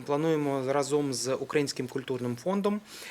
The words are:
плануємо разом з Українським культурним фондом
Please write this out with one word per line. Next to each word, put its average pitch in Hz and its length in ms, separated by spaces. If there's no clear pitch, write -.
плануємо 147 600
разом 143 460
з 123 200
Українським 139 540
культурним 123 480
фондом 202 440